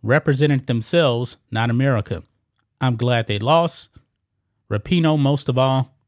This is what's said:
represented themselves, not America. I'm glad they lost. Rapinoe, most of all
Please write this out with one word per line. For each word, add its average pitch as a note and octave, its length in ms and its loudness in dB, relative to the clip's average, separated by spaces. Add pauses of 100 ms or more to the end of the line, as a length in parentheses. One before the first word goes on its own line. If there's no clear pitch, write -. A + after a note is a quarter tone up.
represented C#3+ 640 0
themselves, B2 680 0 (120)
not A2+ 200 -2
America. A#2 540 -2 (580)
I'm B2+ 140 0
glad A#2+ 320 0
they G#2 120 -2
lost. E3 500 0 (800)
Rapinoe, D#3 500 0
most C#3 280 0
of B2+ 100 -2
all C3+ 380 0 (120)